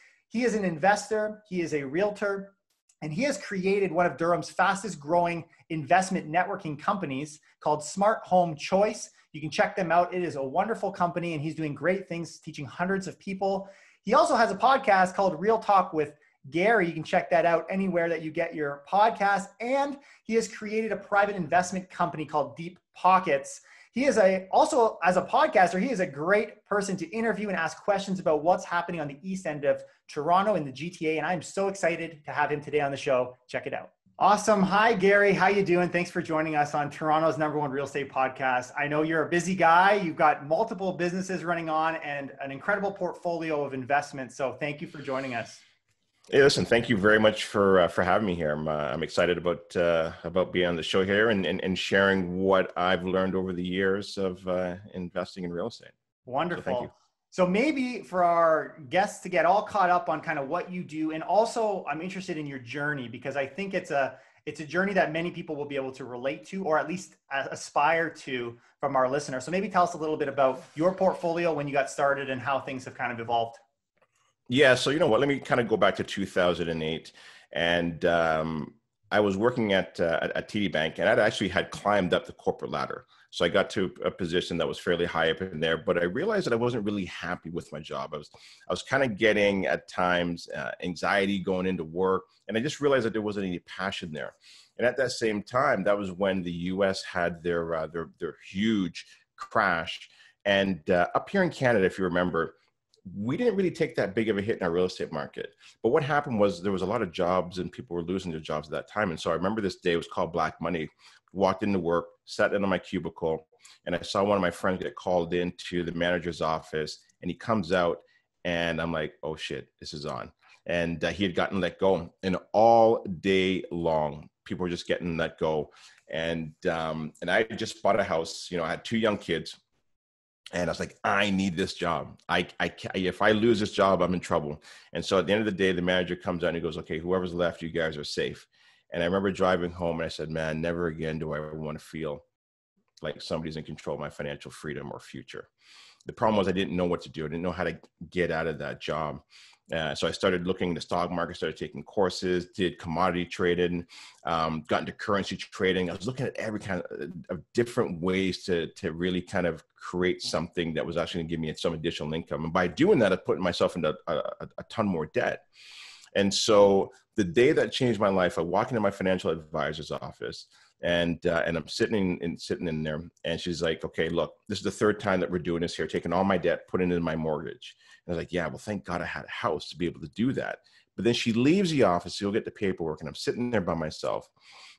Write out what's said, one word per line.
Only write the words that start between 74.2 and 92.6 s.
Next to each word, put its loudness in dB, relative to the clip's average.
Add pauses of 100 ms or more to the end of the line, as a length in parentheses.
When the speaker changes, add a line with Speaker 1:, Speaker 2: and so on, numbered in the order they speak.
Speaker 2:
Yeah, 8
so 2
you 2
know 4
what, 6
let 4
me 2
kind 0
of 0
go 2
back 4
to -2
two -6
thousand 2
and -2
eight, -6 (400)
and, 0
um, 0 (380)
I 4
was 2
working 2
at, 2
uh, 2
at, -4
at -6
T -4
D 0
Bank, -2
and 2
I'd 4
actually 2
had -2
climbed 0
up 2
the -14
corporate -6
ladder. -6 (260)
So -2
I 4
got 2
to -2 (100)
a -2
position -2
that 0
was -6
fairly 0
high 0
up -4
in -8
there, 2
but 0
I 2
realized -2
that 0
I 4
wasn't 0
really -4
happy -8
with -8
my -10
job. -8
I -6
was, -14 (360)
I -4
was -4
kind 0
of -2
getting 4
at -2
times, 0
uh, -6 (120)
anxiety 0
going -2
into -2
work, 0 (260)
and -2
I 0